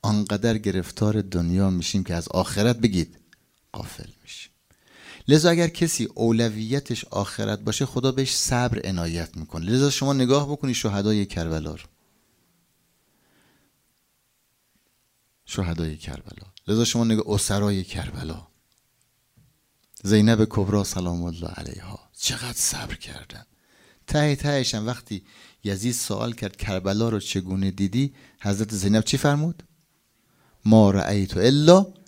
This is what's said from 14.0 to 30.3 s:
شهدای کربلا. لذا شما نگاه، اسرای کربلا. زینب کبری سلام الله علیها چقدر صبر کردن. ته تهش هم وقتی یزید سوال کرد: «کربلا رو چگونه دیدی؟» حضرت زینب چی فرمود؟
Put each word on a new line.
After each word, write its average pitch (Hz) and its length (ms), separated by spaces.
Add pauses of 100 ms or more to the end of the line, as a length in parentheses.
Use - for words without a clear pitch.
شهدای 82 520
کربلا. - 500 (220)
لذا 110 160
شما 117 200
نگاه، 110 240
اسرای 101 560
کربلا. 80 600 (1600)
زینب 107 480
کبری 101 340
سلام 87 380
الله 85 260
علیها - 520 (180)
چقدر 120 380
صبر - 380
کردن. - 520 (600)
ته 147 300
تهش 143 380
هم 107 120
وقتی 110 360 (420)
یزید 104 300
سوال 113 380
کرد: 104 240
«کربلا 98 520
رو 110 120
چگونه 95 500
دیدی؟» 107 440 (260)
حضرت 101 340
زینب 101 300
چی - 120
فرمود؟ 147 460 (1000)